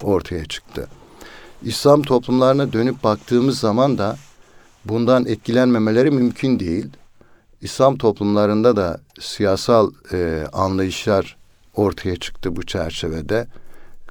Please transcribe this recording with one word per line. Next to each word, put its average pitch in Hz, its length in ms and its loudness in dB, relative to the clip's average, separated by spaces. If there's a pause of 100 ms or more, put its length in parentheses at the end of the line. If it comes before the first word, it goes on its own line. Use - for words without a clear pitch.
ortaya 87 420 -2
çıktı. - 420 -12 (760)
İslam 143 380 4
toplumlarına 131 720 2
dönüp 123 300 -2
baktığımız 120 560 0
zaman 120 380 2
da 104 200 -4 (680)
bundan 120 400 2
etkilenmemeleri 117 840 2
mümkün 123 480 0
değil. 87 280 -4 (760)
İslam 135 360 2
toplumlarında 104 800 2
da 87 240 -2 (200)
siyasal, 104 720 2 (220)
e, 82 300 -2 (100)
anlayışlar 95 840 -2 (380)
ortaya 95 400 -2
çıktı - 400 -6
bu 87 100 -6
çerçevede. 82 840 -4 (640)